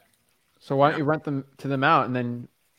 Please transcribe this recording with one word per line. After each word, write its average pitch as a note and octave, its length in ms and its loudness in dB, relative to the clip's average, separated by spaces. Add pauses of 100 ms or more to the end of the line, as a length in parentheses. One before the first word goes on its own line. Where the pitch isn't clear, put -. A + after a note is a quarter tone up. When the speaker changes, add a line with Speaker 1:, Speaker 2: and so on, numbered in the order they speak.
(600)
Speaker 1:
So - 160 -6
why C#3+ 140 4
don't D3+ 100 -2
Speaker 2:
Yeah. D3+ 40 -2
Speaker 1:
you C#3 60 0
rent D#3 140 -2
them C3+ 220 -6 (140)
to - 100 -10
them C3+ 140 -2
out, D3 220 4
and B2 100 -4
then A#2+ 320 -6 (320)